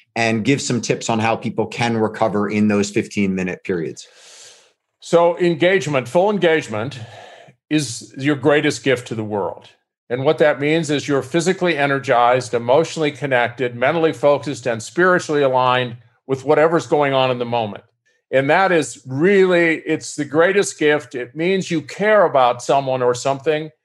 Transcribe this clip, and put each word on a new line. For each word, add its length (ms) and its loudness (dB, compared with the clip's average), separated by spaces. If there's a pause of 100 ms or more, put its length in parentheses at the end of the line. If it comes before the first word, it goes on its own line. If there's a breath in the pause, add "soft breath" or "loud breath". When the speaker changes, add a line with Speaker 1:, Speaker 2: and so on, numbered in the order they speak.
(140 loud breath)
Speaker 1:
and 300 0
give 180 0
some 200 -2
tips 280 -4
on 100 0
how 180 0
people 280 -4
can 300 -4
recover 540 -2
in 180 0
those 240 0
fifteen 440 -2
minute 280 -6
periods. 420 -6 (920 loud breath)
Speaker 2:
So 400 2
engagement, 680 0
full 200 2
engagement 720 0 (720 loud breath)
is 480 -4
your 180 0
greatest 480 0
gift 240 0
to 80 -8
the 80 -6
world. 460 -6 (400)
And 160 -4
what 140 2
that 200 4
means 300 0
is 180 -2
you're 140 0
physically 560 -2
energized, 760 2
emotionally 580 0
connected, 640 -2
mentally 340 0
focused, 560 0
and 160 -4
spiritually 580 0
aligned 540 2 (320 soft breath)
with 160 -4
whatever's 420 2
going 280 0
on 180 2
in 80 -4
the 60 -4
moment. 400 -4 (460)
And 180 2
that 220 4
is 340 -2
really, 720 2
it's 360 -6
the 100 -6
greatest 540 0
gift. 360 0
It 200 -10
means 340 -2
you 120 -2
care 440 2
about 380 2
someone 380 0
or 120 2
something, 560 -2 (160)